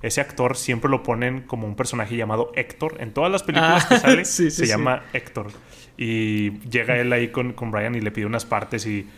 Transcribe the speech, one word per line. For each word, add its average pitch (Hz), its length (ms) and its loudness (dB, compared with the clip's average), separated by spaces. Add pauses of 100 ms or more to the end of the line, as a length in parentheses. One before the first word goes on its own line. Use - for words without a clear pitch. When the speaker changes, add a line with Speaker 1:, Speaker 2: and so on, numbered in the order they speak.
Speaker 1:
ese 117 180 -2
actor 131 360 0
siempre 127 340 0
lo 131 120 2
ponen 123 400 -2
como 117 240 -6
un 104 100 -6
personaje 117 400 -2
llamado 110 380 0
Héctor. - 460 -4
En 113 120 -8
todas 160 180 2
las 196 120 0
películas 165 420 4
Speaker 2:
Ah, - 40 -4
Speaker 1:
que 247 100 8
sale, 226 260 6
Speaker 2:
<laughs> - 0 -
sí, - 200 2
sí, 151 60 4
Speaker 1:
se 147 140 0
Speaker 2:
sí. 117 60 2
Speaker 1:
llama 123 320 2 (100)
Héctor. 107 360 -6 (500)
Y 107 600 0 (120)
llega 120 280 2
él 123 140 2
ahí 120 160 2
con, 123 240 -4
con 117 180 -6
Brian 107 240 -2
y 117 60 -2
le 104 100 -2
pide 104 140 -4
unas 113 220 -2
partes 107 400 -4
y 101 200 -4 (120)